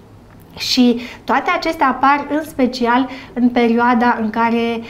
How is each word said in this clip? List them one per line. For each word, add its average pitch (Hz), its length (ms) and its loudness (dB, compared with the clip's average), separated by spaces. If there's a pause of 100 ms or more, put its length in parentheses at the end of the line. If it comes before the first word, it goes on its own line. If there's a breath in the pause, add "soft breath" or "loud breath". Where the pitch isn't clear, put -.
(560)
Și 240 440 2 (240 loud breath)
toate 262 320 -2
acestea 320 320 -2
apar 269 420 2
în 302 140 -2
special 247 640 0 (240 loud breath)
în 247 160 2
perioada 240 720 2
în 220 100 -4
care, 226 600 -2